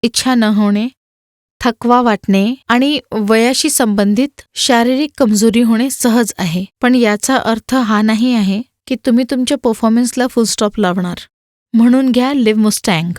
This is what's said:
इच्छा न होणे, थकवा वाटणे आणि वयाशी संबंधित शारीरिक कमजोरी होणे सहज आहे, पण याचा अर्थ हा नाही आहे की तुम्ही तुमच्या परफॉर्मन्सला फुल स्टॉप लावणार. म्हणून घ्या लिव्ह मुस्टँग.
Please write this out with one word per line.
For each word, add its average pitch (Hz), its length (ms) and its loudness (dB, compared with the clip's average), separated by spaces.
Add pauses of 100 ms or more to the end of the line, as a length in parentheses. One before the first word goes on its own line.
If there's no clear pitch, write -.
इच्छा 254 340 -2
न 233 80 2
होणे, 208 440 0 (720)
थकवा 240 420 0
वाटणे 208 540 0 (120)
आणि 269 320 0 (120)
वयाशी 226 580 0
संबंधित 208 720 0 (140)
शारीरिक 254 640 0
कमजोरी 220 440 2
होणे 233 280 0
सहज 233 480 0
आहे, 180 280 -4 (160)
पण 247 140 2
याचा 233 400 0
अर्थ 226 400 -2
हा 214 260 0
नाही 220 320 0
आहे 202 280 0 (260)
की 262 80 -2 (100)
तुम्ही 247 260 2
तुमच्या 254 260 -2
परफॉर्मन्सला 233 720 0
फुल 233 160 0
स्टॉप 208 360 -4
लावणार. 180 380 -2 (560)
म्हणून 247 380 4
घ्या 247 220 0
लिव्ह 220 280 0
मुस्टँग. 175 580 -2